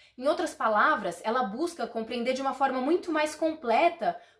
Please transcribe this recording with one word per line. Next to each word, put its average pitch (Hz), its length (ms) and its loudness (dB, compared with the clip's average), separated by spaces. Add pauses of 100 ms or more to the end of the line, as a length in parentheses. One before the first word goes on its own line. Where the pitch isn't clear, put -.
(180)
Em 254 80 -2
outras 339 260 0
palavras, 220 680 2
ela 226 220 0
busca 254 420 -4
compreender 233 460 -4
de 262 80 -2
uma 269 140 -2
forma 262 260 0
muito 339 320 0
mais 302 240 0
completa 311 840 0 (200)